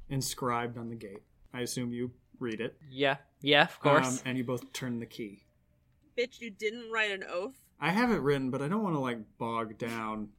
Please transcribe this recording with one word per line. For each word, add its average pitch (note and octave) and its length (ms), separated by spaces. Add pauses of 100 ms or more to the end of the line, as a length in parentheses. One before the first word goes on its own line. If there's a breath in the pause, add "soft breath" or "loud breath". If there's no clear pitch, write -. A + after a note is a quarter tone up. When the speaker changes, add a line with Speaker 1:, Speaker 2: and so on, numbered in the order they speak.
(100)
Speaker 1:
inscribed A#2+ 680
on A#2 140
the A#2 40
gate. G#2+ 280 (320)
I B2 80
assume A#2+ 320
you A#2+ 160 (280)
read A2+ 220
it. A#2 160 (140)
Speaker 2:
Yeah. C#3 260 (240)
Yeah, C#3+ 220
of - 180
course. C#3+ 260
Speaker 1:
Um, B2+ 200
and B2+ 100
you B2+ 80
both B2 300
turn B2 260
the A#2 60
key. G2+ 380 (720)
Speaker 3:
Bitch, B3 240
you A#3 80
didn't A3 400
write A3 220
an G3 140
oath? F#3+ 280 (260)
Speaker 1:
I D3+ 120
have A#3+ 180
it F#3+ 100
written, C3+ 300
but C3 100
I C#3 80
don't G#3 140
wanna, E3 180
like, A#2+ 380
bog A2+ 400
down A2 500 (100)